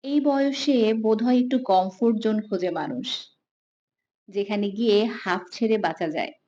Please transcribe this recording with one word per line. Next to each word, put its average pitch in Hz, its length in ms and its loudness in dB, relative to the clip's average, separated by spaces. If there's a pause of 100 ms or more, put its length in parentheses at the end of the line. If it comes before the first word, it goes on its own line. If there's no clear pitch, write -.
এই 277 160 0
বয়সে 277 720 2
বোধহয় 220 440 2
একটু 247 220 2
কমফোর্ট 196 600 0
জোন 220 220 0
খোঁজে 185 280 -4
মানুষ। 135 640 -8 (920)
যেখানে 202 420 -2
গিয়ে 208 360 2
হাঁফ 190 360 -4 (100)
ছেড়ে 220 260 0
বাঁচা 170 300 -2
যায়। 151 240 -4 (160)